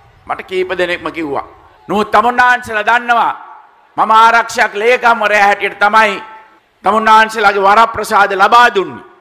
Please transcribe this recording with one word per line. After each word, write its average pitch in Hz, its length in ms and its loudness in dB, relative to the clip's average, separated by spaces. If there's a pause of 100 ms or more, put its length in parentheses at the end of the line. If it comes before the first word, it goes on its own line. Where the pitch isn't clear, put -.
(260)
මට - 220 -12
කීප 185 300 -4
දෙනෙක්ම 170 340 -6
කිව්වා. 143 340 -8 (420)
නමුත් 208 240 -4
තමුන්නාන්සලා 233 760 0
දන්නවා 233 480 0 (640)
මම 208 140 -2
ආරක්ෂක 226 680 2
ලේකම්වරයා 226 680 0
හැටියට 202 320 -4
තමයි 208 440 0 (600)
තමුන්නාන්සලාගේ 214 840 2
වරප්‍රසාද 202 680 2
ලබා 226 400 4
දුන්නේ. 160 280 -6 (180)